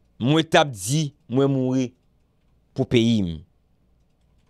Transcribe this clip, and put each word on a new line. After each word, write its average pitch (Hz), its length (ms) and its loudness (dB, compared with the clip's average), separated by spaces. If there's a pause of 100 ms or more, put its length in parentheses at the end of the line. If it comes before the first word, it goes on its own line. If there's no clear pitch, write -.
(180)
moi 147 260 0
t'ap 156 260 2
dit, 127 440 -4 (140)
moi 135 180 0
mouri 131 480 -2 (800)
pour 131 120 -2
pays. 110 580 0 (1040)